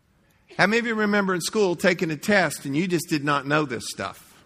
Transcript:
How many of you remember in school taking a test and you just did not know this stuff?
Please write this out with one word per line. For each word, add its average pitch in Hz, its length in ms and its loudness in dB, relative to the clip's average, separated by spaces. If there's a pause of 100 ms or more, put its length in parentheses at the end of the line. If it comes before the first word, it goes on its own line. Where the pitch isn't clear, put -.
(580)
How 175 100 4
many 226 120 2
of 233 60 -2
you 233 100 -2
remember 202 380 2
in 170 80 -2
school 196 340 0
taking 180 360 0
a 151 60 -4
test 180 480 0
and 139 100 -4
you 180 120 0
just 175 220 -2
did 151 140 0
not 143 240 0
know 151 180 2
this 120 220 -8
stuff? - 460 -10 (120)